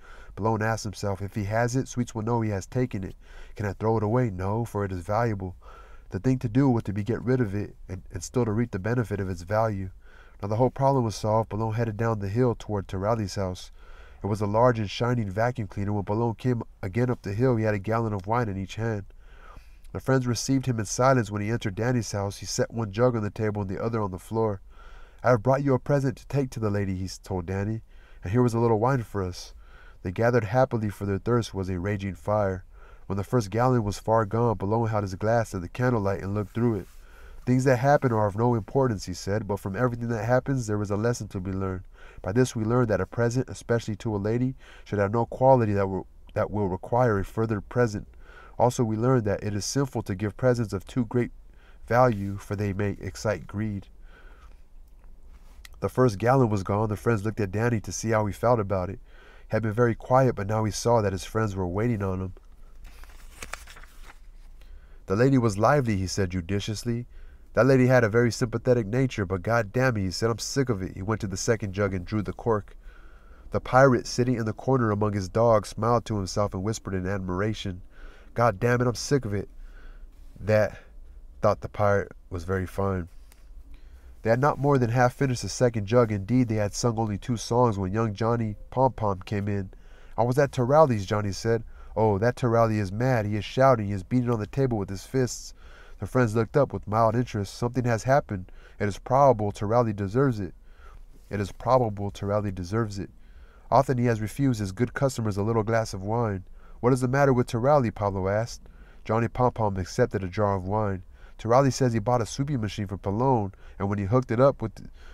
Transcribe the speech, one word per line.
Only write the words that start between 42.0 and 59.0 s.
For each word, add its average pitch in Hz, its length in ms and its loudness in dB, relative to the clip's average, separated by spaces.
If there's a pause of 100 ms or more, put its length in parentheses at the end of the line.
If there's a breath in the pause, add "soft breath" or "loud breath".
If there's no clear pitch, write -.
By 92 100 -4
this 123 240 2
we 110 80 -2
learn 117 240 2
that 95 140 0
a 92 40 0
present, 120 440 -2
especially 110 480 -4
to 107 180 -4
a - 20 -2
lady, 120 380 -2 (300 loud breath)
should 101 140 -2
have 101 120 2
no 117 140 2
quality 127 480 6
that 98 160 2
will, 95 180 -4 (260)
that 107 160 -2
will 101 200 0
require 110 500 2
a 92 60 -2
further 110 340 -2
present. 107 480 -2 (500 loud breath)
Also, 123 280 4
we 110 100 -2
learn 120 300 2
that 98 180 -2
it 101 100 -4
is 101 120 -4
sinful 135 380 -2
to 104 120 -4
give 101 220 -4
presents 120 340 2
of 95 140 -6
too - 180 -2
great 120 280 -2 (560 soft breath)
value, 107 500 2
for - 180 -6
they 101 160 -2
may 98 200 -2 (100)
excite 92 460 -4
greed." 101 400 -6 (1900 soft breath)
The 98 80 -4
first 120 300 2
gallon 123 300 4
was 101 140 -2
gone. 104 260 0
The 104 60 -2
friends 107 300 0
looked 110 140 -4
at 98 120 -2
Danny 113 300 0
to 95 100 -10
see 110 200 -4
how 107 160 2
he 95 60 -4
felt 120 260 2
about 95 300 -2
it. 95 100 -10 (480 soft breath)